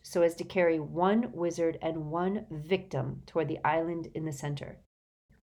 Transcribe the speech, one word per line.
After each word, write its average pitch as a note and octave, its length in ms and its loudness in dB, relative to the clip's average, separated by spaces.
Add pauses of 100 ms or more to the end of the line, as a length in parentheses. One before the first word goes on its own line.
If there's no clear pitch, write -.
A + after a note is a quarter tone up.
so - 180 2
as E3+ 140 6
to F3+ 80 -8
carry E3+ 360 4
one F#3 520 2
wizard E3 500 0
and D#3+ 300 -4
one F#3+ 380 -2
victim D#3 760 -4
toward D#3+ 220 0
the D#3 160 -6
island E3 440 0
in D#3 180 -6
the D#3 80 -4
center. - 480 -6 (720)